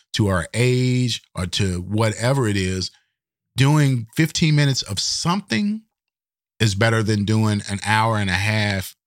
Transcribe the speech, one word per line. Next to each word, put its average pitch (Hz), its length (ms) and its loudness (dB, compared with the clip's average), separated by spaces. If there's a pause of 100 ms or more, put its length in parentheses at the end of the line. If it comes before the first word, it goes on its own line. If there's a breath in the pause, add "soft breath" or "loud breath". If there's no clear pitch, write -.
(140 loud breath)
to 110 120 2
our 90 280 0
age 123 680 0 (140)
or 90 100 -4
to 90 360 -2
whatever 110 680 0
it 101 80 0
is, 95 340 -2 (680 soft breath)
doing 135 500 4 (100)
fifteen 156 400 2
minutes 143 260 2
of 98 160 -6
something 208 840 -4 (760)
is 107 160 0
better 113 280 2
than 104 220 0
doing 107 440 0
an 98 160 -6
hour 110 320 2
and 98 140 -2
a 90 40 0
half 104 640 -2 (100)